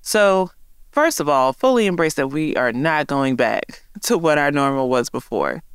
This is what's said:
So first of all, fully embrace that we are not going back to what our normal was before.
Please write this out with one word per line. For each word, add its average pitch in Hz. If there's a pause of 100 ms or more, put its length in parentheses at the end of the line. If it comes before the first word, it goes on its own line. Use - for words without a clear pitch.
So 190 (400)
first 311
of 147
all, 135
fully 247
embrace 170
that 135
we 151
are 120
not 151
going 135
back 113 (180)
to 233
what 160
our 143
normal 139
was 123
before. 90 (140)